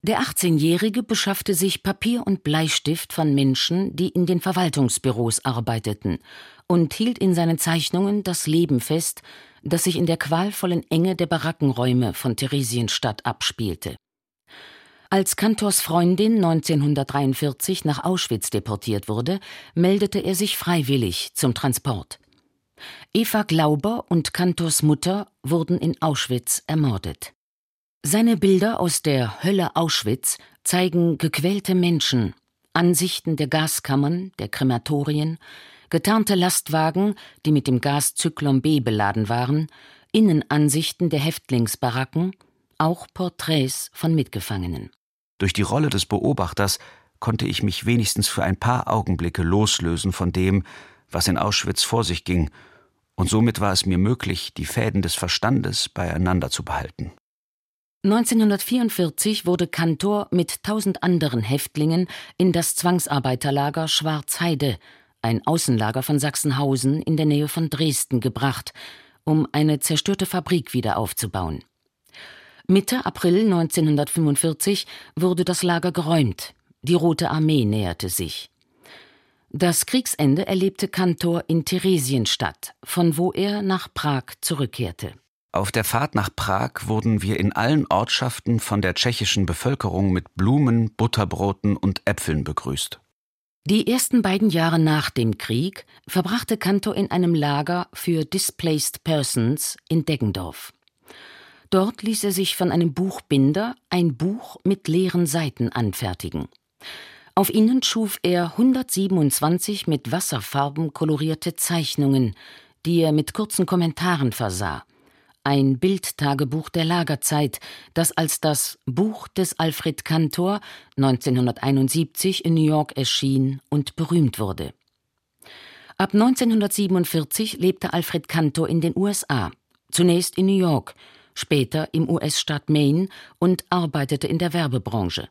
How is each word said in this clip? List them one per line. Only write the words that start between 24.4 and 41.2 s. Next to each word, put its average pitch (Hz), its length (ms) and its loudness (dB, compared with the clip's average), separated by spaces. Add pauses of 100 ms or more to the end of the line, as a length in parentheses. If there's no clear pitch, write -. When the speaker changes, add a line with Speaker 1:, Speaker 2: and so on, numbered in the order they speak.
Speaker 1:
Mutter 175 480 2 (120)
wurden 165 340 0
in - 240 -2
Auschwitz 127 680 -2
ermordet. 131 640 -2 (760)
Seine 226 300 4
Bilder 196 460 4
aus 175 200 -2
der 131 440 0
Hölle 190 320 0
Auschwitz 131 600 -2 (280)
zeigen 170 520 2
gequälte 185 560 0
Menschen, 156 600 2 (400)
Ansichten 175 640 0
der 151 100 -2
Gaskammern, 156 920 -2
der 104 100 -6
Krematorien, 147 880 0 (520)
getarnte 208 460 2
Lastwagen, 175 800 0 (300)
die 151 80 4
mit 139 120 2
dem 127 140 2
Gas 143 360 0
Zyklon 143 460 0
B 151 200 2
beladen 107 480 0
waren, 127 380 0 (440)
Innenansichten 160 960 2
der 151 120 0